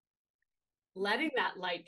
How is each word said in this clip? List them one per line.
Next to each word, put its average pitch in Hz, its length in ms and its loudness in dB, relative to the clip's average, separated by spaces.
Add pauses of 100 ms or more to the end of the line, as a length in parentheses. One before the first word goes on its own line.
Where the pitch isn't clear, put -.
(960)
Letting 226 400 2
that - 200 0
light 175 320 -4